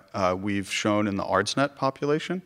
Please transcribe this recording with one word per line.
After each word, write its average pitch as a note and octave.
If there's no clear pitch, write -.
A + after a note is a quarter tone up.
uh, F#2
we've G2
shown G#2+
in G2
the F#2
ardsnet G#2
population, D3